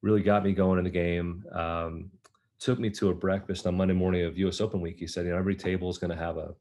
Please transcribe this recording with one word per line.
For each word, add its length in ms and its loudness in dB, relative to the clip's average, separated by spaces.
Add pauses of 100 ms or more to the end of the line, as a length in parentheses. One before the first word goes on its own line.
really 200 4
got 220 4
me 80 4
going 240 4
in 80 2
the 60 0
game, 640 -2
um, 560 -4 (500)
took 200 0
me 100 0
to 200 2
a 40 2
breakfast 540 -2
on 80 0
Monday 180 4
morning 300 2
of 120 -4
U 120 2
S 120 -4
Open 200 -2
week. 180 -6
He 80 -8
said, 180 -4
"You 60 -2
know, 80 0
every 160 0
table 340 -2
is 100 -4
gonna 180 -4
have 220 -4
a 220 -10